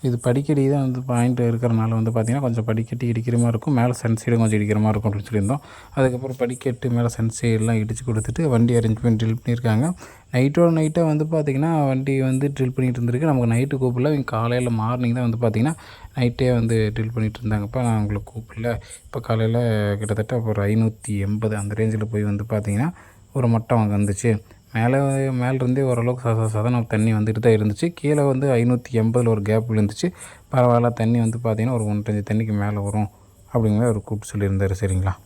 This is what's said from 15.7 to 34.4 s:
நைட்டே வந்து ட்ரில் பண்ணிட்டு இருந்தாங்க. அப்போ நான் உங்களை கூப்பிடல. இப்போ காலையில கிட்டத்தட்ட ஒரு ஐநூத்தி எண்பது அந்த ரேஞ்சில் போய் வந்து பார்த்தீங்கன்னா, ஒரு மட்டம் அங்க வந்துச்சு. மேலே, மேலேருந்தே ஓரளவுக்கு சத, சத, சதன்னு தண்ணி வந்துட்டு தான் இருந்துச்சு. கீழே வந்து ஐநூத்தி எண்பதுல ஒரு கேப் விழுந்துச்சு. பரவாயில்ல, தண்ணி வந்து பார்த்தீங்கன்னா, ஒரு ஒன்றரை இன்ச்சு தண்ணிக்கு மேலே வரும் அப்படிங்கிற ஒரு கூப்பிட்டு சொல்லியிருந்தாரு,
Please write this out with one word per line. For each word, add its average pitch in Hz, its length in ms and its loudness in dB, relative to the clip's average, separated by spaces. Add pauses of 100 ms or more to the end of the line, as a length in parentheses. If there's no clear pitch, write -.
நைட்டே 123 300 0 (100)
வந்து 117 180 0 (200)
ட்ரில் 110 180 -4
பண்ணிட்டு 107 280 -4
இருந்தாங்க. 107 260 -2
அப்போ 127 180 -4
நான் 113 160 0
உங்களை 104 180 -4 (120)
கூப்பிடல. 113 400 -6 (340)
இப்போ - 220 -8
காலையில 113 320 2 (420)
கிட்டத்தட்ட 110 480 -2
ஒரு 101 120 -2 (100)
ஐநூத்தி 110 420 0 (140)
எண்பது 107 340 -2
அந்த 104 180 -6
ரேஞ்சில் 110 320 -2
போய் 104 200 0
வந்து 101 200 -4
பார்த்தீங்கன்னா, 107 380 0 (480)
ஒரு 123 160 0
மட்டம் 113 300 0
அங்க 104 160 0
வந்துச்சு. 101 320 0 (440)
மேலே, 120 220 2 (420)
மேலேருந்தே 127 500 0
ஓரளவுக்கு 123 340 0
சத, 113 140 2
சத, 113 160 2
சதன்னு 120 240 0 (140)
தண்ணி 110 240 2
வந்துட்டு 107 280 0
தான் 113 120 6
இருந்துச்சு. 107 300 0 (120)
கீழே 147 320 2
வந்து 131 160 0 (100)
ஐநூத்தி 120 460 0
எண்பதுல 117 320 4
ஒரு 104 140 -2
கேப் 110 240 2
விழுந்துச்சு. 107 360 0 (460)
பரவாயில்ல, 123 360 4 (100)
தண்ணி 117 240 2
வந்து 113 200 -2
பார்த்தீங்கன்னா, 113 340 0
ஒரு 107 140 -2
ஒன்றரை 104 220 -2
இன்ச்சு 104 160 -4
தண்ணிக்கு 110 320 0
மேலே 104 240 -2
வரும் 104 240 -2 (420)
அப்படிங்கிற 113 420 2
ஒரு 104 140 -6
கூப்பிட்டு 107 240 -8
சொல்லியிருந்தாரு, 98 500 0